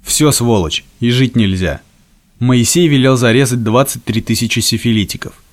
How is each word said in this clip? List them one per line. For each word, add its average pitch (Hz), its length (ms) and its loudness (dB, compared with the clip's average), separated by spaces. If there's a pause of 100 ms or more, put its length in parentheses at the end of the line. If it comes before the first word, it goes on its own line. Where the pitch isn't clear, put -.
Всё, 151 300 0
сволочь, 117 520 0 (160)
и 120 100 0
жить 123 260 0
нельзя. 92 440 -2 (580)
Моисей 127 500 2
велел 131 280 2
зарезать 123 460 0
двадцать 120 420 0
три 113 160 -4
тысячи 113 400 -4
сифилитиков. - 720 -2 (180)